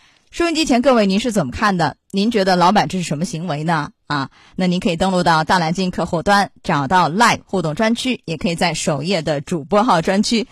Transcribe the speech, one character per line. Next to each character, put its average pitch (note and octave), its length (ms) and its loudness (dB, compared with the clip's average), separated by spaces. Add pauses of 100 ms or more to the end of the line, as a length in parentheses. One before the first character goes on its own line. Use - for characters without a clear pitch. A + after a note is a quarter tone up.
(300)
收 E4+ 180 -2
音 E4 60 -2
机 D#4 100 0
前 B3 160 2
各 B3+ 140 4
位， G#3+ 120 4
您 F#3+ 120 2
是 A#3+ 140 -4
怎 G3 120 0
么 B2 60 -8
看 G3 260 -2
的？ E3 200 -2 (160)
您 G3+ 180 0
觉 G#3 140 2
得 F#3 100 2
老 F3+ 160 4
板 G3 160 4
这 F#3 120 -4
是 F3+ 40 -4
什 D#3 160 -4
么 D#3+ 60 -4
行 E3+ 240 -8
为 D3+ 160 -4
呢？ D#3+ 260 -2 (160)
啊， C#3 240 -4 (240)
那 F#3 140 0
您 F3+ 100 0
可 F#3 120 -2
以 E3 60 -2
登 F#3 140 0
录 F#3+ 140 0
到 D#3+ 180 4
大 F#3 160 2
蓝 E3 140 0
鲸 F3+ 180 -2
客 E3 160 -4
户 E3 160 -4
端， G3+ 300 2 (100)
找 D3 240 -2
到 F3 240 2
Live G3 360 2
互 F#3 160 -4
动 G3 120 -4
专 A3+ 220 0
区， B3 300 -4
也 D#3+ 100 -6
可 - 120 -4
以 E3+ 60 -2
在 E3 200 -2
首 D3 280 -4
页 E3+ 200 -2
的 D3+ 180 -2
主 E3 240 -6
播 G#3 180 2
号 F#3+ 200 2
专 G3 200 0
区 A3 300 -2